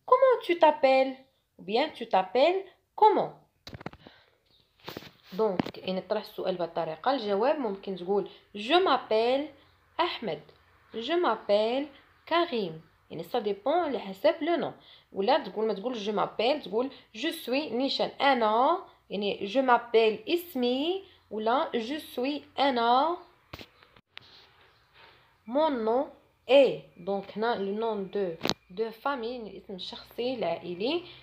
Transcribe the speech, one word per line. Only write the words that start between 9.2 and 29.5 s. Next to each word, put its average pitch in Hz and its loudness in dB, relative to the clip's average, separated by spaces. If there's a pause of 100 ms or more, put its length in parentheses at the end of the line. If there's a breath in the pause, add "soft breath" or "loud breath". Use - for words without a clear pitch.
Ahmed, 190 -6 (520)
Je 233 -6
m'appelle 240 0 (440 loud breath)
Karim. 269 0 (380)
يعني 160 -10
سا - -4
ديبون 208 -2
على 311 0
حسب 202 0
لو 320 0
نون. 180 -4 (380 loud breath)
ولا 220 2
تقول، 220 -4
ما 214 -2
تقول 220 -6
Je 208 -6
m'appelle، 214 -2
تقول 233 -2 (260 loud breath)
Je 247 -4 (160)
suis 269 -4
نيشان 233 -2 (100)
انا، 254 2 (320 loud breath)
يعني 196 -4
Je 214 -2
m'appelle 233 4
اسمي، 294 -2 (260 loud breath)
ولا 220 0
Je 240 -4 (180)
suis 277 -4
انا 262 2 (2250 soft breath)
Mon 302 2
nom 240 0 (440)
est. 240 4
دونك 196 -6
هنا 226 0
لو 196 -4
نون 214 -4
دو، 190 -4 (360)
دو 214 -6
فامي، 247 -6
يعني 226 -12